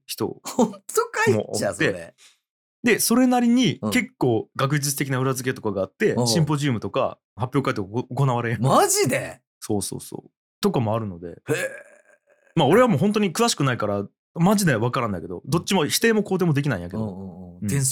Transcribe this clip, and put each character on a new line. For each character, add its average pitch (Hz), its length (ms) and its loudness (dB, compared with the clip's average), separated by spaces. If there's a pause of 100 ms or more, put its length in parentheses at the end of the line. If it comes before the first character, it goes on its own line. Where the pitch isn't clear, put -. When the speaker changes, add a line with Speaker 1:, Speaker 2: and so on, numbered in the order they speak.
Speaker 1:
人 - 380 -6
Speaker 2:
ほ - 200 0
ん - 80 0
と 605 60 -18 (340)
か 453 180 0
い - 20 4
っ - 20 2
ち - 0 -
ゃ、 - 0 -
Speaker 1:
も - 160 -2
お - 20 -16
っ - 40 -4
て。 113 160 -2
Speaker 2:
そ 98 80 -6
れ。 92 340 -4 (800)
Speaker 1:
で、 - 60 2
そ - 140 2
れ 254 120 4
な 247 140 2
り 240 80 2
に 233 340 2
Speaker 2:
う 107 60 -2
ん。 - 20 -2
Speaker 1:
結 - 280 -2
構 120 380 0
学 135 240 0
術 143 160 -4
的 135 140 -4
な 131 80 -2
裏 131 160 0
付 127 160 -6
け 123 40 -4
と - 80 -16
か 107 100 -4
が 95 100 -2
あ 92 40 -4
っ - 80 -12
て、 175 220 0
Speaker 2:
お 120 80 2
う。 - 20 0
Speaker 1:
シ 120 140 2
ン 156 40 2
ポ 151 120 0
ジ 143 120 0
ウ 131 40 2
ム 107 80 -2
と 101 100 -6
か 113 280 -2 (180)
発 120 220 -4
表 135 140 0
会 - 20 -10
と 104 100 -4
か 92 60 -12
ご-、 120 140 -4
行 131 220 0
わ 120 160 0
れ 113 140 -2
ん。 98 60 -6
Speaker 2:
マ 220 260 4
ジ 392 200 0
で？ 113 320 -4 (200)
Speaker 1:
そ 104 180 -4
う 95 40 -4
そ 98 140 -8
う - 40 -12
そ - 260 -14
う。 - 40 -20 (300)
と 202 120 2
か 160 80 2
も 110 140 0
あ 117 40 0
る 113 80 -6
の 90 120 -10
で。 85 100 -12
Speaker 2:
へ 82 40 -14
え。 165 360 -4 (880)
Speaker 1:
ま 165 80 4
あ、 131 40 4
俺 196 120 8
は 254 80 6
も 156 80 4
う - 20 2
本 202 160 2
当 214 60 2
に 196 120 2
詳 233 160 2
し - 60 0
く 147 100 0
な 135 80 2
い 117 40 -4
か 107 100 -4
ら、 101 200 -2 (280)
マ 180 220 4
ジ 196 100 2
で 135 100 4
わ 117 140 0
か 131 100 -2
ら 117 80 0
ん 104 40 -4
だ 101 80 -6
け 90 60 -10
ど、 87 200 -10
ど 139 120 0
っ 185 60 -6
ち - 100 -2
も 160 120 2
否 - 140 -2
定 226 120 4
も 214 100 2
肯 196 160 -2
定 185 60 0
も 160 100 4
で 143 80 2
き 147 60 -2
な 120 80 0
い 87 40 -6
ん - 20 -8
や 87 60 -8
け - 80 -8
ど。 110 60 -2
Speaker 2:
う 110 40 -2
ん - 20 -4
う 98 40 -8
ん 90 40 -14
う 92 380 -14
ん。 90 80 -20
Speaker 1:
う - 20 -4
ん。 104 40 -2
Speaker 2:
天 139 220 0